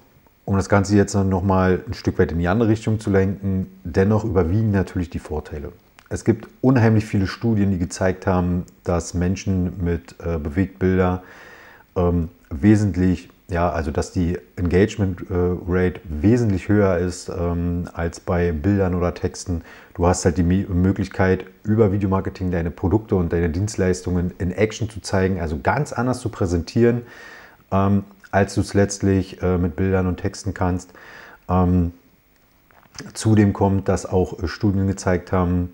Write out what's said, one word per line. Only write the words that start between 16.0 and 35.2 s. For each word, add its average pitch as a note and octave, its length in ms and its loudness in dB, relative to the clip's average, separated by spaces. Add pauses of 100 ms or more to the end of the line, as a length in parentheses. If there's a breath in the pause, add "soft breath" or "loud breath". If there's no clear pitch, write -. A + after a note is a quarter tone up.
wesentlich G2 680 2
höher G2+ 280 4
ist, F2+ 320 -4
ähm, F2 640 -4
als E2+ 260 -6
bei F2 320 0
Bildern F#2 420 0
oder F2 200 0
Texten. F2 500 -6 (320 loud breath)
Du E2+ 100 0
hast F2+ 180 2
halt F2+ 140 2
die F2+ 60 4
Mi-, F2+ 260 2
Möglichkeit, F#2 760 2 (180)
über G#2+ 280 2
Videomarketing F#2+ 600 -2
deine E2+ 180 -2
Produkte G2+ 460 0
und E2+ 180 0
deine E2+ 160 0
Dienstleistungen F2+ 880 -2
in F2 140 -4
Action G#2+ 380 -2
zu - 120 -16
zeigen, F#2+ 380 0
also D#2+ 220 -4
ganz C#3 320 -2
anders B2 260 -2
zu G#2+ 100 -6
präsentieren, A2+ 720 0 (680 loud breath)
ähm, G2 320 2 (260)
als G2 240 0
du G#2 80 0
es - 120 -6
letztlich, G2 680 0
äh, F2+ 160 0
mit F2 180 -2
Bildern F#2 320 0
und F2 100 -2
Texten F#2+ 360 -6
kannst. F2+ 380 -2 (580 loud breath)
Ähm, F2+ 420 4 (1200)
zudem G#2 400 2
kommt, G2 340 0
dass F#2 180 -2
auch, - 360 -2
äh, F2 60 -2
Studien F#2+ 400 -2
gezeigt F#2+ 440 -2